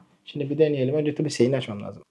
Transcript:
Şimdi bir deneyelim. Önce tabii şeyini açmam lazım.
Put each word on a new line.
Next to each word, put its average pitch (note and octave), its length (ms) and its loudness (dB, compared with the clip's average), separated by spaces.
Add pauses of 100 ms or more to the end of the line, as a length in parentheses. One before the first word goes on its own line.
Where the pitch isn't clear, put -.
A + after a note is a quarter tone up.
(260)
Şimdi C#3+ 240 -6
bir D3 80 -2
deneyelim. D3 380 2
Önce D3 200 0
tabii D#3 140 0
şeyini C3 280 2
açmam G#2 260 -6
lazım. F#2+ 280 -12